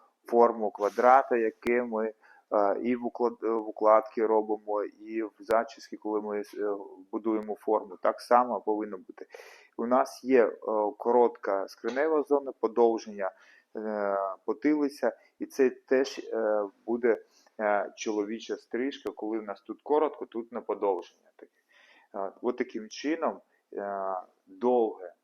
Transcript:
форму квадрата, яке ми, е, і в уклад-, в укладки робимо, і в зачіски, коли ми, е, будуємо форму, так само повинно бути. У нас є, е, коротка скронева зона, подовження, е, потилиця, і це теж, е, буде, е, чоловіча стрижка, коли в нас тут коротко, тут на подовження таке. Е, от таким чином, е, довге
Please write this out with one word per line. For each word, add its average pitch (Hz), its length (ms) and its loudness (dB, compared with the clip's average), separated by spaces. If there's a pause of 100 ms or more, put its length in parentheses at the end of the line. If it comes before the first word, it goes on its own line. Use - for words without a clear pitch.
(260)
форму 113 440 4
квадрата, 120 680 4
яке 120 460 0
ми, 110 300 -4 (400)
е, 101 300 2
і 120 140 0
в 120 100 -10
уклад-, 120 360 -2
в 110 260 -2
укладки 107 580 4
робимо, 107 580 0
і 110 380 -8
в 104 160 -8
зачіски, 110 580 -2
коли 107 240 -4
ми, 104 200 -6
е, 101 40 -10 (680)
будуємо 107 420 -4
форму, 104 480 -4
так 107 180 0
само 120 400 2
повинно 107 380 -4
бути. - 280 -20 (500)
У 113 100 -4
нас 131 380 0
є, 123 220 6
е, - 100 -4 (420)
коротка 113 680 2
скронева 143 540 0
зона, 139 380 0
подовження, 110 680 2 (460)
е, 104 400 -2 (280)
потилиця, 139 680 0 (260)
і - 80 -8
це 131 240 2
теж, - 480 0
е, 107 500 -2 (180)
буде, 117 360 2 (380)
е, 104 360 0
чоловіча 107 600 -4
стрижка, 127 540 -6
коли 110 280 -6
в 107 40 -6
нас 101 180 -10
тут - 220 -14
коротко, 147 440 -2
тут 117 260 -12
на 117 80 -8
подовження 98 760 -4
таке. - 160 -20 (640)
Е, 98 180 -8 (100)
от 120 140 -2
таким 113 320 -8
чином, 143 520 -4 (320)
е, 98 420 -6 (320)
довге 110 760 -2